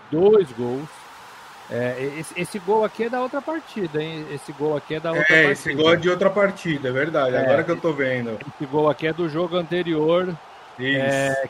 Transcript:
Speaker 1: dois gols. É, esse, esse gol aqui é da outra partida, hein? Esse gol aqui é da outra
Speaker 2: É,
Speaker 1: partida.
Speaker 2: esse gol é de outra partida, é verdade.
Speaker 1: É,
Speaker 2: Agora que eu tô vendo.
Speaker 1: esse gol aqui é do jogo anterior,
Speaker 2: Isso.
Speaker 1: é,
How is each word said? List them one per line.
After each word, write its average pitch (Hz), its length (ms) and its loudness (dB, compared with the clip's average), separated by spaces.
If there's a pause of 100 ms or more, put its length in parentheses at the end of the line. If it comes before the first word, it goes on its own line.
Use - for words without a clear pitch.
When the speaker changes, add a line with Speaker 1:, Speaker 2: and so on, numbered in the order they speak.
(100)
Speaker 1:
dois 185 420 4
gols. 123 360 -4 (840)
É, 123 320 -2 (160)
esse, 160 220 -10
esse 175 200 -6
gol 208 220 2
aqui 214 220 -4
é 233 60 -4
da 247 100 -4
outra 262 220 -6
partida, 185 600 -6
hein? 160 300 -8
Esse 147 200 -10
gol 147 220 -2
aqui 147 200 -6
é 156 60 -6
da 165 100 -4
outra 156 140 0
Speaker 2:
É, 160 200 6
Speaker 1:
partida. 143 80 4
Speaker 2:
esse 143 220 -4
gol 156 180 4
é 175 40 6
de 170 120 -2
outra 185 220 2
partida, 175 580 0
é 123 40 -2
verdade. 139 440 0
Speaker 1:
É, 123 40 2
Speaker 2:
Agora 135 220 4
que 165 80 -2
eu 165 80 0
tô 165 140 0
vendo. 123 460 -2 (160)
Speaker 1:
esse 151 100 -8
gol 151 240 2
aqui 151 180 -2
é 160 60 0
do 165 160 -4
jogo 165 260 -4
anterior, 175 800 0 (440)
Speaker 2:
Isso. 135 200 0
Speaker 1:
é, 135 520 0